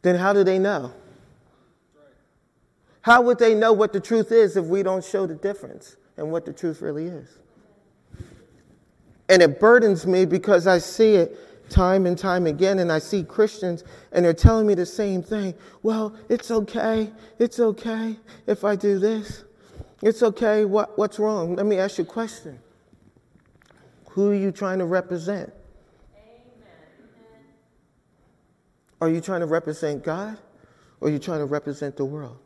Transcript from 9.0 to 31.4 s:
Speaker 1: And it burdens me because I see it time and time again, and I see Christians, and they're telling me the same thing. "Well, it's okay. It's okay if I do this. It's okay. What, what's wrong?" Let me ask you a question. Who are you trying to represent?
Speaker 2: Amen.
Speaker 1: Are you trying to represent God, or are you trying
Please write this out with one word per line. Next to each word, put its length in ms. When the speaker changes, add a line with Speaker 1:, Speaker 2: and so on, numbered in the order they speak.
Speaker 1:
And 140
it 180
burdens 460
me 180
because 420
I 120
see 360
it 560
time 360
and 120
time 280
again, 320
and 120
I 80
see 240
Christians, 600
and 120
they're 80
telling 340
me 80
the 120
same 360
thing. 320
"Well, 320
it's 200
okay. 600
It's 220
okay 580
if 180
I 100
do 240
this. 460
It's 220
okay. 420
What, 320
what's 220
wrong?" 380
Let 100
me 120
ask 200
you 60
a 20
question. 520
Who 180
are 40
you 160
trying 280
to 80
represent? 680
Speaker 2:
Amen. 540
Speaker 1:
Are 80
you 100
trying 200
to 60
represent 560
God, 360
or 60
are 20
you 80
trying 220